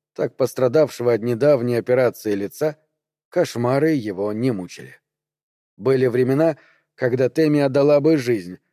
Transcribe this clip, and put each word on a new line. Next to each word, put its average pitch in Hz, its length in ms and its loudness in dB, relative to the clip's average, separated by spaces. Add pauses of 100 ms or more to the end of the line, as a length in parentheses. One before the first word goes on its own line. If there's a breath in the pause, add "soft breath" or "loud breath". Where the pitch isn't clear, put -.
(140)
так - 220 -6
пострадавшего 127 760 0
от 104 80 0
недавней 120 540 0
операции 117 580 0
лица, 101 420 -4 (540)
кошмары 139 600 0
его 104 420 -4
не 123 180 -2
мучили. 82 500 -12 (800)
Были 131 240 2
времена, 131 520 0 (360 soft breath)
когда 127 340 0
Тэмми 151 320 0
отдала 143 420 2
бы 156 160 4
жизнь, 104 420 -4 (140)